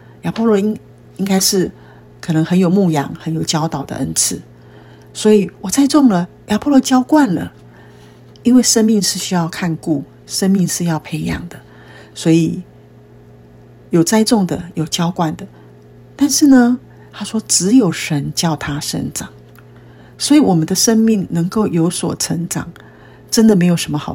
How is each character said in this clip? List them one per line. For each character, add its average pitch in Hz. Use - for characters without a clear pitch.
亚 170
波 226
罗 214
应-， 214
应 185
该 196
是 190
可 160
能 160
很 180
有 185
牧 185
养、 147
很 160
有 160
教 160
导 151
的 -
恩 160
赐， -
所 214
以 196
我 190
栽 277
种 277
了， 180
亚 214
波 -
罗 277
浇 254
灌 269
了。 -
因 240
为 247
生 220
命 220
是 185
需 -
要 165
看 165
顾， 143
生 -
命 185
是 -
要 160
培 156
养 165
的， -
所 -
以 170
有 165
栽 220
种 214
的， 160
有 156
浇 170
灌 170
的。 196
但 285
是 294
呢， 247
他 -
说 220
只 185
有 233
神 147
叫 165
他 147
生 135
长， -
所 -
以 302
我 190
们 160
的 190
生 226
命 220
能 170
够 214
有 165
所 170
成 165
长， -
真 220
的 208
没 175
有 175
什 -
么 147
好 160